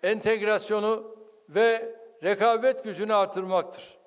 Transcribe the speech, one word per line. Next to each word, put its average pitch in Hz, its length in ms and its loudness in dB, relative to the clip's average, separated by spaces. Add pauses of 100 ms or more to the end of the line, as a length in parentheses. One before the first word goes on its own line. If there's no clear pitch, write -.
entegrasyonu 214 1120 -2 (320)
ve 226 460 2 (280)
rekabet 226 600 2
gücünü 214 300 -4
artırmaktır. 190 920 -2